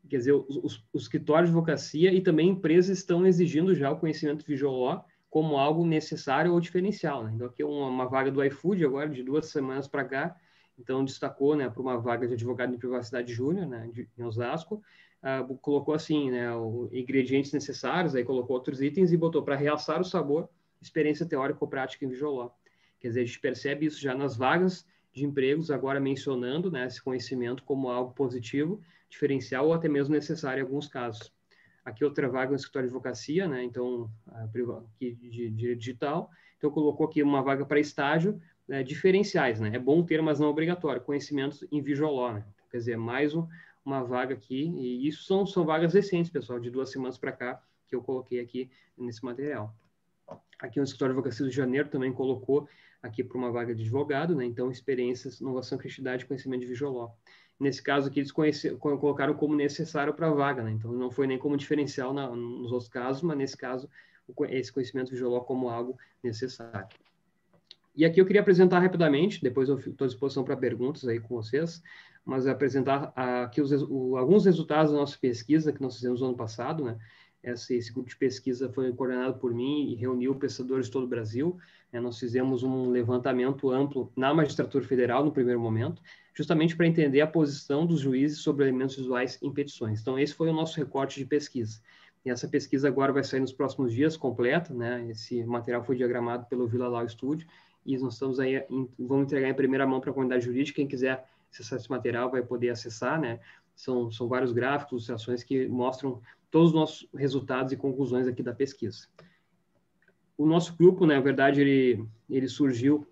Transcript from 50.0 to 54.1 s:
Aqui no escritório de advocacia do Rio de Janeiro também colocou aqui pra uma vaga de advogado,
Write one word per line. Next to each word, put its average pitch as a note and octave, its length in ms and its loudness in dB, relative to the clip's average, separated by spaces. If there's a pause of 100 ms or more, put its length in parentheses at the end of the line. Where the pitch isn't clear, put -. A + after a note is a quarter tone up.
Aqui B2 220 -6
no C#3 60 2
escritório C3 300 -2
de C3+ 40 0
advocacia B2+ 240 -4
do C3+ 40 0
Rio B2 40 -2
de A#2+ 60 -4
Janeiro C#3 320 0
também C3 240 -2
colocou C3+ 560 0 (320)
aqui A2 220 -6
pra A2 120 -8
uma B2+ 160 -2
vaga A#2+ 220 -4
de A2+ 80 -4
advogado, D3 540 0